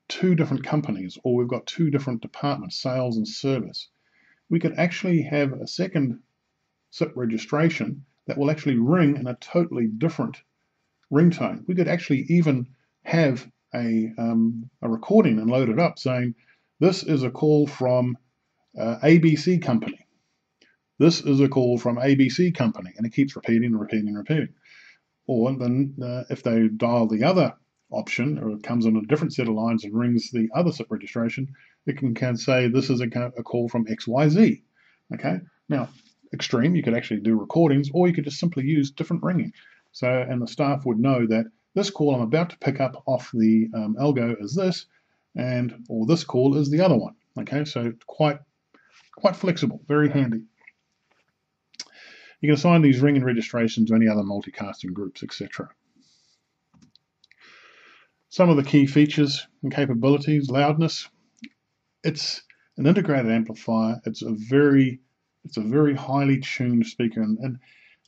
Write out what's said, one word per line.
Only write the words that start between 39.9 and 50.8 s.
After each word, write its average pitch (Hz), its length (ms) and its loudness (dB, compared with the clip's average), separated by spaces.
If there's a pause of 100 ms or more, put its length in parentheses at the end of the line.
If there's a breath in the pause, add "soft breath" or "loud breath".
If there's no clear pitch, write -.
So, - 160 -4
and 127 340 -2
the 117 60 -6
staff 139 380 -2
would 120 120 0
know 123 300 2
that 110 180 2 (300)
this 196 160 -2
call 143 240 2
I'm 123 60 0
about 156 280 0
to - 80 -18
pick 143 220 -4
up 131 260 -4
off - 260 -4
the, 110 440 4
um, 110 240 -4
algo 127 420 0
is 104 140 -8
this, 185 320 -2 (480)
and, 123 540 -4
or 110 180 -2
this 165 160 2
call 135 340 2
is 143 140 0
the 156 100 2
other 175 160 4
one. - 160 -4 (260)
Okay, 139 260 -4
so 117 280 -6 (140)
quite, 147 320 -2 (760 soft breath)
quite 185 200 0
flexible, 175 520 -2
very 147 220 2
handy. 127 320 0 (2000 loud breath)